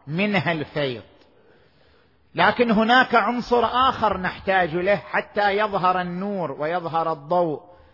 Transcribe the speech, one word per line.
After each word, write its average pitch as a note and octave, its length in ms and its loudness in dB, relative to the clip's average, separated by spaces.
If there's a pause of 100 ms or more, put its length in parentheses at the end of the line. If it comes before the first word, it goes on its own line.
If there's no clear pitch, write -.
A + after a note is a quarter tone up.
منها F3 460 -2
الفيض. C#3 500 -6 (1300)
لكن G#3 360 2
هناك A3+ 440 4
عنصر A#3 500 2
آخر A3+ 560 0
نحتاج F3+ 540 0
له F#3 220 2
حتى G3+ 600 -2
يظهر F#3 420 0
النور F3+ 520 -4
ويظهر E3 600 -2
الضوء D#3 500 -2 (320)